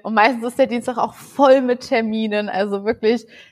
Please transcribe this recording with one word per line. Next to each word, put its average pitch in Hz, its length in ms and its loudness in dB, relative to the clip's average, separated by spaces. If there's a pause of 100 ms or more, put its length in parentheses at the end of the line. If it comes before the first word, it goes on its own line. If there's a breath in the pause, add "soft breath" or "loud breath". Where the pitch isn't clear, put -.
Und 220 100 -6
meistens 226 300 2
ist 247 140 -8
der 262 100 4
Dienstag 233 280 -6
auch 226 180 -4
voll 269 460 2
mit 247 200 -2
Terminen. 220 680 -2
Also 202 360 -4
wirklich, 220 420 -2 (260 loud breath)